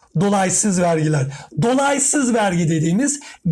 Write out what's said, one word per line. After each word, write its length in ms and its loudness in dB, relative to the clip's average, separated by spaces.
dolaysız 600 0
vergiler. 460 0
Dolaysız 720 0
vergi 360 0
dediğimiz 500 0